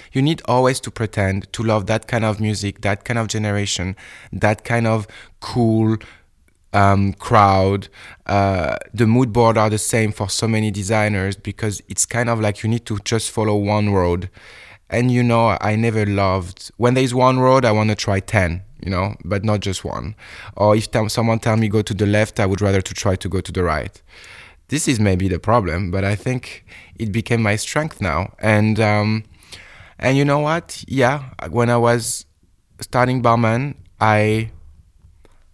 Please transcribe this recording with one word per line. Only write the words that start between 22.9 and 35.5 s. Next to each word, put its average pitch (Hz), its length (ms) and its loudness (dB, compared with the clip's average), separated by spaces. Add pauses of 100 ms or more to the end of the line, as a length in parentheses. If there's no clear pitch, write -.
try 92 240 -2
to - 120 -8
go 92 120 -2
to - 100 -12
the 90 120 -4
right. 76 400 -4 (680)
This 151 200 -2
is 120 120 0
maybe 95 280 2
the 90 100 -2
problem, 92 520 0
but 95 140 -2
I 101 100 0
think - 520 -8 (320)
it 113 120 -4
became 113 320 0
my 104 140 2
strength - 460 -6
now. 87 360 -2
And, 107 420 2
um, 107 440 0 (760)
and 135 200 2
you 143 80 4
know 143 140 2
what? 156 460 -4
Yeah, 131 440 0 (180)
when 117 220 0
I 120 80 2
was 117 480 0 (540)
starting 127 420 0
Balmain, 117 540 2 (220)
I, 107 520 2 (1040)